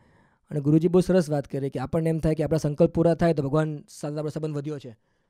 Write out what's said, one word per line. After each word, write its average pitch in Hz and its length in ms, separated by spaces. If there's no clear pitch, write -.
અને 151 100
ગુરુજી 160 280
બહુ 180 120
સરસ 180 300
વાત 147 180
કરી 139 220
કે - 80
આપણને 160 320
એમ 160 80
થાય 156 160
કે 156 100
આપણા 156 140
સંકલ્પ 151 320
પૂરા 165 240
થાય 170 200
તો 147 80
ભગવાન 151 460
સાથે 147 300
આપણો 151 120
સંબંધ 156 260
વધ્યો 147 220
છે. 120 200